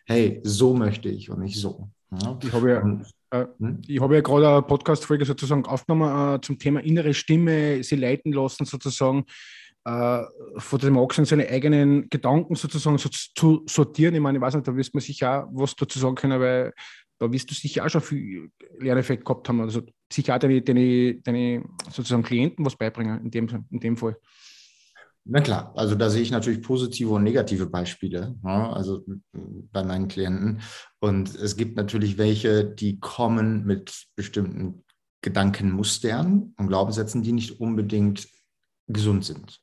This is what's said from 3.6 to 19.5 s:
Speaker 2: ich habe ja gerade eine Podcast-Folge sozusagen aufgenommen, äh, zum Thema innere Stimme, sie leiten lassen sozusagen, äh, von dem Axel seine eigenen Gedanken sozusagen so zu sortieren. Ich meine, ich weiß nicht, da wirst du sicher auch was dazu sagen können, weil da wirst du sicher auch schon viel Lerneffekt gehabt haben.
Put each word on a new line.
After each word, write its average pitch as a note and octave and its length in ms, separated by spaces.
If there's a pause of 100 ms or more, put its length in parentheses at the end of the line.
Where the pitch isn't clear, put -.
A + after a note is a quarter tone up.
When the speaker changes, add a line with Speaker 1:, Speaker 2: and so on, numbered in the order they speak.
Speaker 2:
ich C#3 140
habe C#3 160
ja D3+ 40
gerade D3 280
eine C#3+ 140
Podcast-Folge C#3+ 600
sozusagen C3+ 420
aufgenommen, C#3+ 680
äh, C3+ 40
zum - 180
Thema C#3+ 220
innere D#3 340
Stimme, D#3 680
sie D3+ 120
leiten C3+ 360
lassen C3+ 320
sozusagen, C3+ 600 (600)
äh, A#2+ 380 (340)
von - 240
dem C#3 180
Axel C3 280
seine D3 220
eigenen C#3+ 600
Gedanken D3+ 460
sozusagen D3 440
so - 100
zu - 580
sortieren. D#3 480
Ich D#3+ 60
meine, C#3 180
ich B2+ 40
weiß C3 120
nicht, C#3+ 120
da B2+ 100
wirst C3 180
du D3+ 60
sicher C3+ 440
auch - 80
was C3+ 240
dazu - 220
sagen C3 160
können, C3 260
weil B2+ 320 (460)
da A#2 120
wirst B2+ 200
du D3 40
sicher - 300
auch D3+ 40
schon D#3 120
viel G2 500 (280)
Lerneffekt B2+ 460
gehabt - 240
haben. A#2+ 120